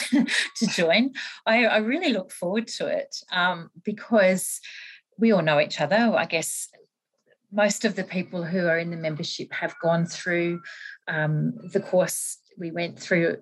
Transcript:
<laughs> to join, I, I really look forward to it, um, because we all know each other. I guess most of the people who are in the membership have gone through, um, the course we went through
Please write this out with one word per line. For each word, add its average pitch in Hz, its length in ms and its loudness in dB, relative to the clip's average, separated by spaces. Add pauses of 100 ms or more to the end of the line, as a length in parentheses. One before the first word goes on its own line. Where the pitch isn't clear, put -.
(320)
<laughs> - 260 -2
to 220 100 0
join, 190 460 2 (320)
I, 226 200 4
I 208 120 4
really 262 340 0
look 190 180 -4
forward 208 380 -4
to - 200 -6
it, - 280 -4 (160)
um, 180 380 -2 (160)
because 202 720 2 (580)
we 226 140 6
all 180 100 6
know 156 200 4
each - 180 -2
other. 160 160 2
I 214 300 4
guess - 420 -4 (800)
most 208 360 2
of 196 100 0
the 185 80 -4
people 180 400 -6
who 175 240 0
are 165 100 2
in 170 140 -4
the 170 60 -8
membership 160 560 -6
have 170 280 -6
gone 170 240 2
through, 170 580 -2 (440)
um, 156 460 0 (180)
the - 80 0
course - 600 0 (180)
we 170 140 -8
went 170 280 -6
through 170 420 2